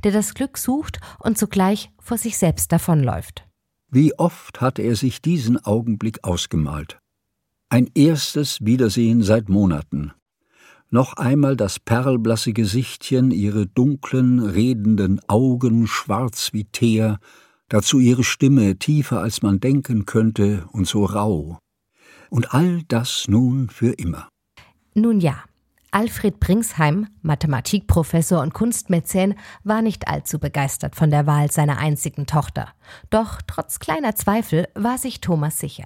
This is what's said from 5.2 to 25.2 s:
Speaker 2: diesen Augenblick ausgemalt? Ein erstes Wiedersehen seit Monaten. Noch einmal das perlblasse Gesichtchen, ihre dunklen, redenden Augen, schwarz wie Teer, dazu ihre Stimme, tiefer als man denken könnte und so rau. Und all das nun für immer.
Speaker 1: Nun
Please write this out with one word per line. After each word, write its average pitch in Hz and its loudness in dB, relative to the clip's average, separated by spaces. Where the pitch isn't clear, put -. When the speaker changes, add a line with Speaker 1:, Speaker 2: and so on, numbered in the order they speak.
Speaker 2:
diesen 135 0
Augenblick 110 -2
ausgemalt? 76 -4
Ein 127 2
erstes 147 2
Wiedersehen 117 2
seit 107 2
Monaten. 80 0
Noch 123 2
einmal 135 2
das 107 -2
perlblasse 117 0
Gesichtchen, 120 0
ihre 104 0
dunklen, 127 2
redenden 104 2
Augen, 120 2
schwarz - -4
wie 104 -4
Teer, 110 0
dazu - 2
ihre 123 4
Stimme, 123 4
tiefer 139 0
als 110 -4
man 98 2
denken 131 0
könnte 104 0
und 98 0
so 104 0
rau. 92 -2
Und - -2
all 175 2
das 123 -2
nun 123 2
für 117 -2
immer. - -8
Speaker 1:
Nun 214 2